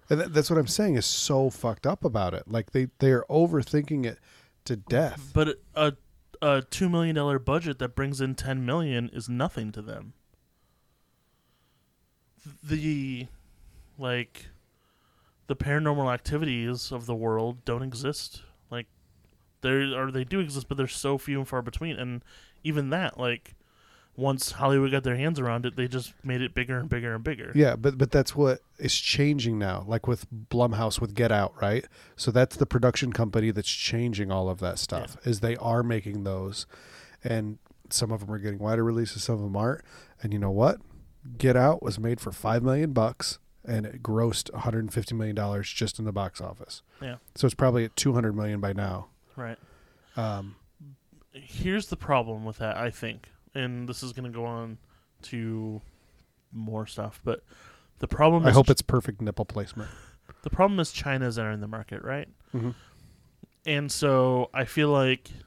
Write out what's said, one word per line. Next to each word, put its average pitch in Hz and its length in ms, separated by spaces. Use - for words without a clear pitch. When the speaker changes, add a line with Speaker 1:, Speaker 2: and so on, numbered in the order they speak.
Speaker 1:
And 151 100
that, 175 140
that's 147 180
what 160 80
I'm 131 80
saying 202 280
is 113 120
so 135 420
fucked 117 380
up 196 180
about 101 300
it. 82 120
Like, 110 240
they, 131 180
they 135 120
are 120 200
overthinking 147 760
it 113 140
to 123 100
death. 123 580
Speaker 2:
But 156 240
a, 151 200
a 139 280
two 185 200
million 165 260
dollar 143 240
budget 143 400
that 123 160
brings 139 260
in 131 140
ten 131 300
million 127 480
is 113 160
nothing 123 420
to 104 100
them. 107 320
The, 143 640
like, 123 500
the 135 80
paranormal 143 580
activities 123 760
of 120 140
the 117 100
world 113 500
don't 120 180
exist. 131 600
Like, 120 160
there, 135 380
or 135 120
they 131 120
do 185 160
exist, 139 300
but 139 80
they're 135 100
so 139 300
few 139 220
and 135 80
far 127 140
between. 135 360
And 123 260
even 147 280
that, 170 280
like, 120 360
once 135 380
Hollywood 135 380
got 135 120
their 123 140
hands 147 220
around 120 260
it, 123 100
they 127 120
just 123 260
made 127 180
it 131 140
bigger 123 220
and 123 120
bigger 120 240
and 113 100
bigger. 131 320
Speaker 1:
Yeah, 139 200
but, 131 220
but 127 140
that's 139 240
what 135 240
is - 200
changing 127 640
now, 95 280
like 110 200
with 123 180
Blumhouse 113 500
with 104 140
Get 113 180
Out, 101 300
right? 104 240
So - 140
that's 127 260
the 131 80
production 123 480
company 110 380
that's 101 200
changing 113 600
all 95 180
of 92 100
that 90 200
stuff, - 440
Speaker 2:
Yeah. 123 60
Speaker 1:
is 107 100
they 117 180
are 117 260
making 107 400
those. 95 420
And 110 360
some 110 220
of 107 100
them 101 100
are 107 80
getting 101 200
wider 110 240
releases, 113 400
some 113 120
of 104 60
them 101 140
aren't. 113 260
And 104 120
you 104 60
know 98 120
what? 120 280
Get 127 180
Out 139 280
was 101 160
made 117 200
for 98 140
five 113 300
million 143 280
bucks, 120 480
and 110 200
it 104 160
grossed 113 520
a - 60
hundred 110 340
fifty 113 200
million 110 220
dollars 101 360
just - 280
in 110 60
the 107 80
box 98 280
office. - 400
Speaker 2:
Yeah. 123 160
Speaker 1:
So - 100
it's 127 80
probably 123 300
at 113 140
two 135 160
hundred 113 220
million 104 260
by 98 120
now. 95 340
Speaker 2:
Right. 117 220
Speaker 1:
Um, 101 400
Speaker 2:
Here's 185 560
the 170 100
problem 113 480
with 110 140
that, 110 180
I 117 120
think, - 380
and 123 340
this 123 140
is 127 120
gonna 127 160
go 117 160
on 117 320
to 110 580
more 110 340
stuff, 110 380
but - 180
the - 80
problem 160 380
Speaker 1:
I 135 60
Speaker 2:
is 110 40
Speaker 1:
hope 135 120
Speaker 2:
Ch- - 40
Speaker 1:
it's - 100
perfect 113 400
nipple 107 240
placement. 107 440
Speaker 2:
the 151 60
problem 196 300
is 160 140
China's 131 440
entering 107 220
the 104 80
market, 110 340
right? 139 280
Speaker 1:
Mm-hmm. 120 140
Speaker 2:
And 147 260
so 127 640
I 135 100
feel 147 260
like, 131 400